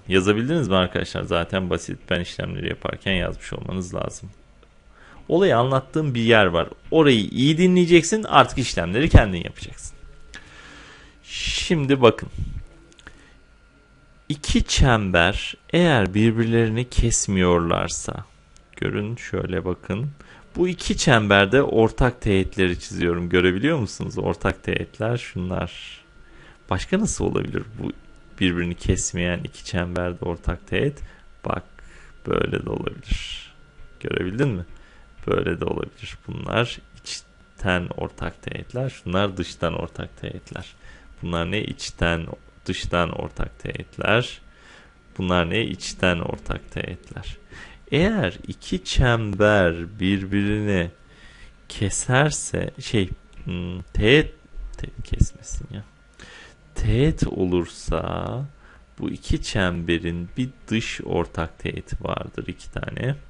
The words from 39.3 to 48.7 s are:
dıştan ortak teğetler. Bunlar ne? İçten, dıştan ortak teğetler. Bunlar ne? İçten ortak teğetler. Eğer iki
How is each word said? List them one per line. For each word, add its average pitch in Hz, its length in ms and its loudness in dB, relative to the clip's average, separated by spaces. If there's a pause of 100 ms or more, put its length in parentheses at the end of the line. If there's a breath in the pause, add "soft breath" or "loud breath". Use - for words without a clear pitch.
dıştan 85 380 -4
ortak 85 460 -10
teğetler. - 540 -12 (480 loud breath)
Bunlar 85 280 -2
ne? 104 120 -2
İçten, - 640 -4 (400)
dıştan 87 460 -2
ortak - 460 -8
teğetler. - 840 -2 (800 loud breath)
Bunlar 90 320 2
ne? 107 140 0
İçten - 540 -2
ortak - 520 -6
teğetler. - 680 -10 (540 loud breath)
Eğer 170 560 0
iki - 380 -8